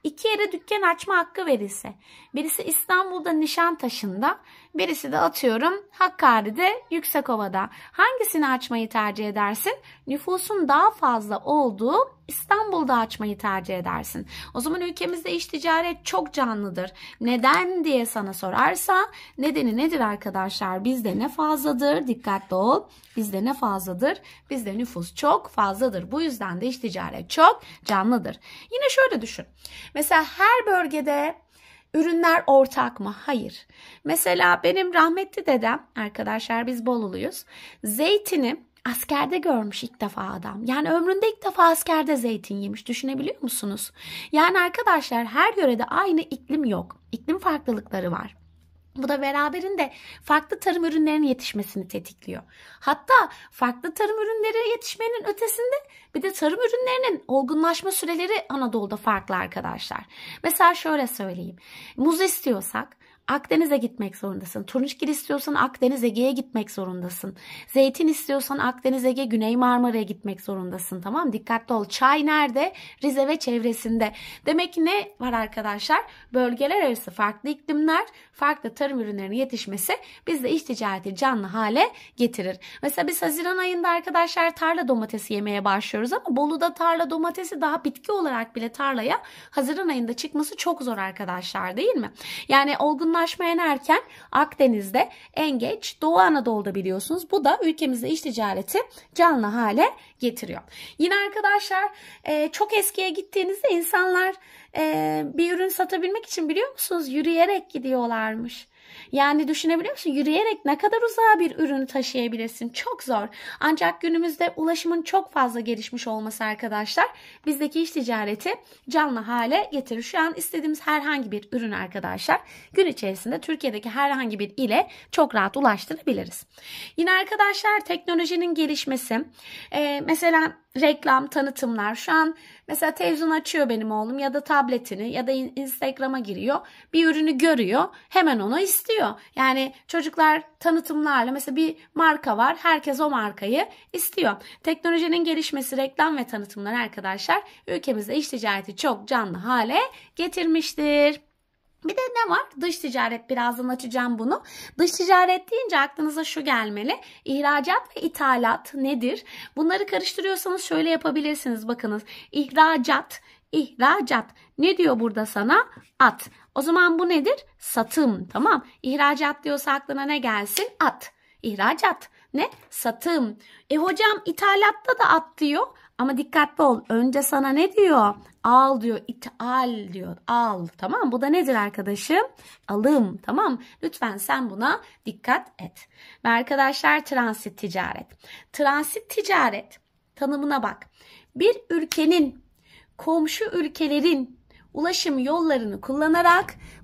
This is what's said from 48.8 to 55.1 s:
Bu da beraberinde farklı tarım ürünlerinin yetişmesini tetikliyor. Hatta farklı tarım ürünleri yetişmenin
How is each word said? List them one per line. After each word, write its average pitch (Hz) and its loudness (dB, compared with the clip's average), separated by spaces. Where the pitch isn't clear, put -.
Bu 269 -4
da 277 0
beraberinde 294 -2
farklı 302 0
tarım 349 0
ürünlerinin 302 2
yetişmesini 208 -4
tetikliyor. - -14
Hatta 302 0
farklı 247 -4
tarım 427 -2
ürünleri 440 0
yetişmenin 466 -4